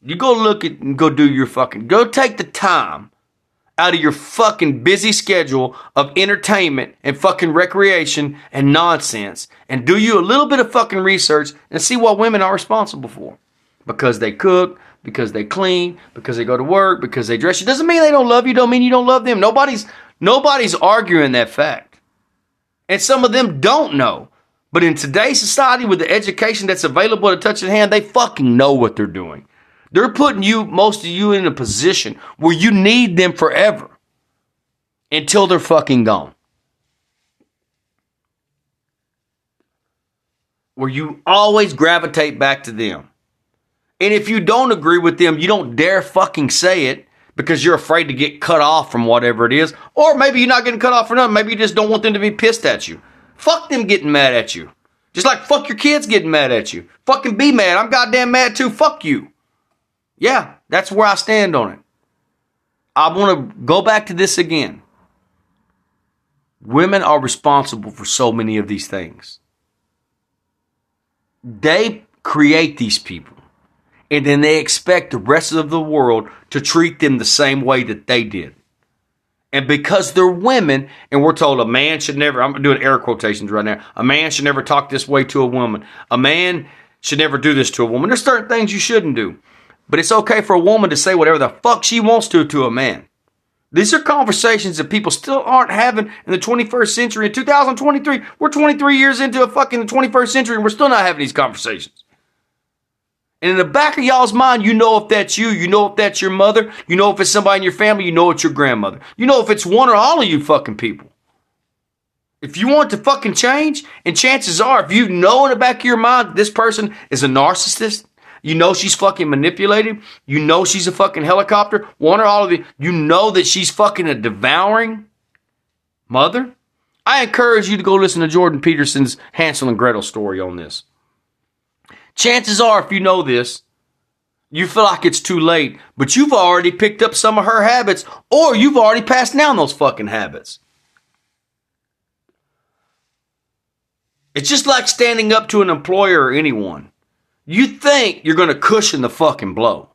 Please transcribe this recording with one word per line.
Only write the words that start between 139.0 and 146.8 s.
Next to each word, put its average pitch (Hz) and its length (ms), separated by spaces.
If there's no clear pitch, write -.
passed 254 300
down 285 220
those 151 160
fucking 120 340
habits. 98 520
It's 143 160
just 277 180
like 254 200
standing 226 460
up 220 160
to 208 120
an 185 80
employer 175 560
or 127 60
anyone. 107 600